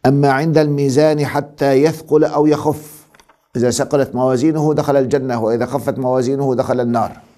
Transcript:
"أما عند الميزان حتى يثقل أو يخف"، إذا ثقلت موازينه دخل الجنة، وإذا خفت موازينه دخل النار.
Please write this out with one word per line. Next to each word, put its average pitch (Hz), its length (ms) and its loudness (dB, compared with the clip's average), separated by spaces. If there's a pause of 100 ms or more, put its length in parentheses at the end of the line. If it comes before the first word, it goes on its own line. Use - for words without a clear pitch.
"أما 139 260 4
عند 151 260 2
الميزان 147 680 2
حتى 143 460 -2
يثقل 151 520 2
أو 147 220 0
يخف"، - 600 -2 (500)
إذا 120 140 0
ثقلت 127 440 -2
موازينه 147 600 0
دخل 143 220 0
الجنة، 127 460 -2
وإذا 113 240 0
خفت 139 320 -6
موازينه 131 560 -2
دخل 123 260 -2
النار. 117 400 -4 (180)